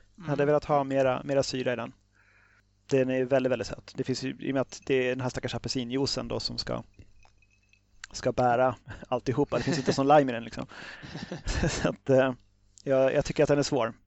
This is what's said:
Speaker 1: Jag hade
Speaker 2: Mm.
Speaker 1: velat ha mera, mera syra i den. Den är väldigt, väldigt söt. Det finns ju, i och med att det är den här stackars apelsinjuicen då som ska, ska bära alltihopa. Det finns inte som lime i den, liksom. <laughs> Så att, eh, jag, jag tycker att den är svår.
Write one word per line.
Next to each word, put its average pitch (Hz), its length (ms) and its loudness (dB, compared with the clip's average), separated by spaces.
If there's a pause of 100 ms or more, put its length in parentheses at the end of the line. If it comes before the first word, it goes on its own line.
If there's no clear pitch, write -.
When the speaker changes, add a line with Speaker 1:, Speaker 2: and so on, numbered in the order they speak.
(180)
Speaker 1:
Jag 196 60 -18
hade 143 200 0
Speaker 2:
Mm. 139 40 0
Speaker 1:
velat 147 180 2
ha 143 180 2
mera, 135 400 0
mera 139 200 0
syra 127 300 -4
i - 20 -6
den. - 180 -8 (920)
Den 131 240 2
är 131 160 2
väldigt, 127 260 2
väldigt 113 160 -2
söt. - 280 -14
Det 135 80 -4
finns 127 200 -4
ju, 131 60 -2 (100)
i - 120 -6
och - 20 -2
med 135 80 0
att - 240 -8
det - 100 0
är 127 140 2
den 127 120 -2
här 127 80 -2
stackars - 260 -6
apelsinjuicen 123 720 -4
då 113 120 -4
som 117 180 -8
ska, 120 260 -6 (1300)
ska - 200 -4
bära 123 440 2 (320)
alltihopa. 127 500 -2
Det 120 60 -2
finns 165 140 0
inte 143 160 0
som 139 140 0
lime 143 240 8
i 117 40 -4
den, 117 80 -8
liksom. - 240 -12 (760)
<laughs> - 240 0
Så - 200 0
att, - 200 -4
eh, 131 240 6 (500)
jag, 135 300 4
jag - 120 2
tycker - 180 2
att 139 60 4
den 147 100 4
är 143 40 4
svår. 117 300 0 (140)